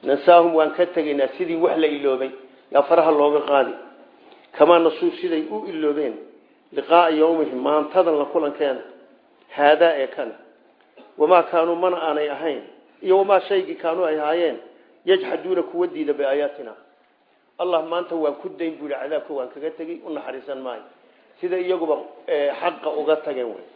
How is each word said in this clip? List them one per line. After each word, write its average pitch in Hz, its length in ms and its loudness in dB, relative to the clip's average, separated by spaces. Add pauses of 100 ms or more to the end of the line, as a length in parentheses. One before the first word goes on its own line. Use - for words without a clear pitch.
Nansaahum, 170 520 6
waan 156 180 2
ka 180 140 2
tegaynaa 147 400 -2 (100)
sidii 170 180 -4
wax 160 220 0
la 160 100 2
iloobay. 139 440 -2 (400)
Yaa 143 120 4
faraha 165 280 4
looga 147 360 4
qaadi. 135 260 2 (840)
Kamaa 165 220 8
nasuu, 165 320 2 (100)
siday 165 300 -2
u - 180 -8
iloobeen. 147 460 -4 (580)
Liqaa'a 165 380 4
yawmihim, 156 500 2
maantadan 151 560 2
la 143 80 0
kulankeena. 143 560 -2 (720)
Haadaa 156 380 6 (100)
ee 131 40 -4
kan. 120 260 -10 (840)
Wamaa 165 260 4
kaanuu, 170 320 0
mana 180 220 -2
aanay 151 320 -2
ahayn. 143 320 -6 (400)
Iyo 190 160 4
wamaa 196 300 4
shaygii 185 280 -2
kaanuu 170 300 -4
ay 156 140 -2
ahaayeen. 151 380 -2 (480)
Yajxaduuna, 180 580 0
kuwa 175 240 -2
diida 147 260 -4
biaayaatina. 139 600 -4 (840)
Allah 170 280 0
maanta 175 280 -6
waan 151 200 -2
ku - 140 -12
dayn, 165 260 -8
buu 143 140 -14
yidhi, 135 100 -6
cadaabka 147 340 -6
waan 127 160 -6
kaga 147 220 -10
tegay, 165 340 -12
u 185 40 -16
naxariisan 135 520 -10
maayo. 120 220 -12 (560)
Sida 180 180 -4
iyaguba, 180 400 0 (300)
eh, 143 240 0 (100)
xaqa 160 280 -4
uga 151 260 0
tageen 135 320 -6
wey. 95 160 -12 (120)